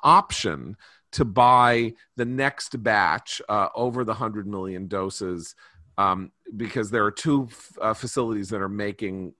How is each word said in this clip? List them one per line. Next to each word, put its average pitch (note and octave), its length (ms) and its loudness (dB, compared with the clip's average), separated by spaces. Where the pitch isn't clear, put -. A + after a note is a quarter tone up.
option G#2 760 2
to C#3+ 120 0
buy A#2+ 720 4
the A#2+ 80 -2
next C3 580 -4
batch, G2+ 680 2
uh, G#2 280 2
over B2 280 -2
the A2 100 -2
hundred G#2 340 -6
million F#2+ 400 -6
doses, F#2 680 -6
um, F#2+ 360 0
because G#2+ 340 -4
there A2 140 2
are G#2 80 2
two C#3+ 360 0
f-, - 320 -20
uh, A2 140 0
facilities A2+ 540 -4
that G#2 120 -4
are F#2+ 80 -2
making G2+ 720 -6